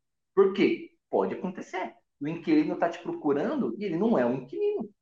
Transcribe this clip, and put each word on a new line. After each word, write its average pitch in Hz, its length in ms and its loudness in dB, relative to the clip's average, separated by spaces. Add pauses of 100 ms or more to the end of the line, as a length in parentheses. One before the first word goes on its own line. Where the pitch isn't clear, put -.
(340)
Por 196 200 4
quê? - 380 2 (180)
Pode 98 240 2
acontecer. 247 600 -8 (240)
O 143 80 -8
inquilino 160 500 2
tá 170 120 0
te 170 120 -6
procurando 170 760 -2
e 196 60 -6
ele 170 140 -2
não 214 200 2
é 123 60 4
um 123 120 0
inquilino. 415 520 -4 (140)